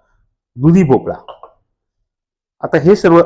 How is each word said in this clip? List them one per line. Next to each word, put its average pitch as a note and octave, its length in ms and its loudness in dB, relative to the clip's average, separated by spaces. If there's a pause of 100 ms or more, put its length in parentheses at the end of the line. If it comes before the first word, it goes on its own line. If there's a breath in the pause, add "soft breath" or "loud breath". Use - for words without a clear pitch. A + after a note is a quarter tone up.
(560)
दुधी E3 260 2
भोपळा. A#2 340 -2 (1400)
आता - 180 -6
हे F3 180 2
सर्व E3+ 300 2